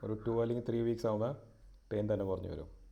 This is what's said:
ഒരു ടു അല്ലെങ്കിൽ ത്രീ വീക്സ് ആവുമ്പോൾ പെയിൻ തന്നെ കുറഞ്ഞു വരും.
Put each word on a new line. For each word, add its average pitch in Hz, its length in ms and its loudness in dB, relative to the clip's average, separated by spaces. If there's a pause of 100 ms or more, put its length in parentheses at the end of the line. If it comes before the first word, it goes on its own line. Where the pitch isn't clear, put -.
ഒരു 107 100 0 (100)
ടു 117 160 2
അല്ലെങ്കിൽ 117 280 0
ത്രീ 117 180 2
വീക്സ് 117 220 0
ആവുമ്പോൾ 110 220 2 (600)
പെയിൻ 104 200 2
തന്നെ 98 200 2
കുറഞ്ഞു 90 220 -4
വരും. - 140 -8 (220)